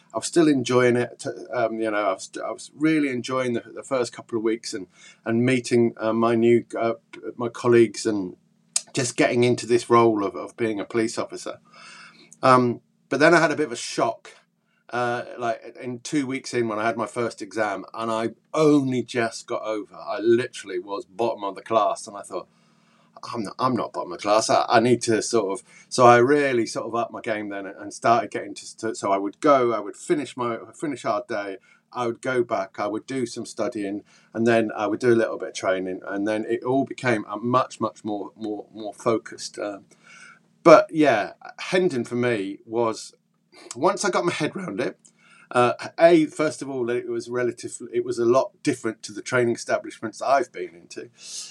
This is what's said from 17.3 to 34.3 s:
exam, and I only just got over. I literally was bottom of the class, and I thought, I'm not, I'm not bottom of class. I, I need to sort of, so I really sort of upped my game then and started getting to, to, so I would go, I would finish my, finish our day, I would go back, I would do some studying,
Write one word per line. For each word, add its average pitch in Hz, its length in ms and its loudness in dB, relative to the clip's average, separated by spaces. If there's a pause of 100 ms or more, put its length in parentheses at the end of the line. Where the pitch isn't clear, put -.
exam, 98 420 -4 (100)
and 113 160 -6
I 113 200 -2 (220)
only 143 520 4
just 117 420 -4
got 117 160 -6
over. 104 320 -6
I 85 240 -8
literally 107 600 0
was 98 240 -8
bottom 101 400 -4
of 98 100 -4
the 95 80 -14
class, 104 460 0
and 104 80 -14
I 98 60 -12
thought, - 260 -10 (840)
I'm 117 120 -4
not, 95 140 -8
I'm 127 180 0
not - 160 -4
bottom 87 200 -8
of 85 80 -12
class. 107 300 2
I, - 180 4
I 117 120 6
need 120 220 4
to 107 200 0
sort 101 300 0
of, 92 140 -10 (220)
so 127 180 6
I 120 120 10
really 131 480 4
sort 113 200 -8
of 110 80 -6
upped 117 180 -4
my 110 80 -12
game 107 280 -6
then 101 180 -8
and 101 260 -14
started 117 380 2
getting 117 240 -8
to, - 240 -16
to, - 160 -4
so 101 180 -2
I 98 60 2
would 98 220 -6
go, 123 320 4
I 107 80 -4
would 101 160 -12
finish 147 400 -4
my, 120 220 -4 (160)
finish 143 300 -8
our 104 240 -2
day, 101 300 -6 (340)
I 120 140 -4
would 117 140 -4
go 127 240 0
back, 110 340 -4
I 104 80 -2
would 104 200 -6
do 131 200 -4
some 117 200 -10
studying, 104 560 -6 (320)